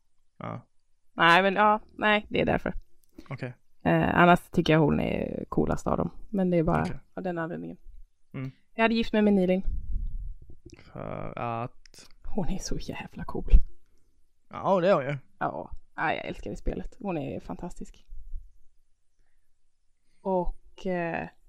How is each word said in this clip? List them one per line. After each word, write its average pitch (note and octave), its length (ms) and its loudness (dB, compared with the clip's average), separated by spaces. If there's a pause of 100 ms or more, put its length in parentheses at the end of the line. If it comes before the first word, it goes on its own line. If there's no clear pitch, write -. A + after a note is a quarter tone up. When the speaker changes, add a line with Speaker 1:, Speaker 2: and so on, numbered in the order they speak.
(360)
Speaker 1:
Ja. A2+ 240 -10 (520)
Speaker 2:
Nej, E3+ 300 6
men G3 120 2
ja, G#3+ 260 4 (160)
nej, G#3+ 320 0
det - 120 0
är - 60 2
därför. - 260 0 (560)
Speaker 1:
Okej. B2 260 -10 (280)
Speaker 2:
Eh, E3 380 2
annars F3 200 6 (100)
tycker E3 220 2
jag D#3+ 80 6
hon - 200 4
är - 480 -4
coolast - 380 0
av - 100 0
dem. - 140 -2 (180)
Men F#3 220 -2
det F3 60 2
är E3 60 4
bara D#3+ 200 0
Speaker 1:
Okej. E3+ 160 -6 (160)
Speaker 2:
av F#3+ 80 -10
den F3 160 -6
anledningen. E3+ 380 -10 (560)
Speaker 1:
Mm. C3+ 200 -10 (220)
Speaker 2:
Jag A3+ 80 -2
hade A3+ 120 2
gift A3+ 180 0
mig G#3+ 100 4
med G#3 100 6
Nilin. F#3 300 2 (1160)
Speaker 1:
För G1+ 600 -12
att? - 680 -12 (180)
Speaker 2:
Hon - 240 0
är F#3 100 0
så - 200 -4
jävla - 460 -10
cool. - 260 -4 (960)
Speaker 1:
Ja, F#3 320 0
det E3+ 80 2
är G3+ 60 6
hon C#3+ 100 0
ju. C#3 140 -4 (200)
Speaker 2:
Ja. - 320 -8 (260)
Ja, D#3+ 180 -2
jag - 120 -8
älskar F#3 240 -10
det F3 60 -8
spelet. - 440 -6
Hon F3+ 180 -6
är C3+ 220 -8
fantastisk. - 640 -12 (2250)
Och, - 680 -4
eh, E3+ 420 -4 (200)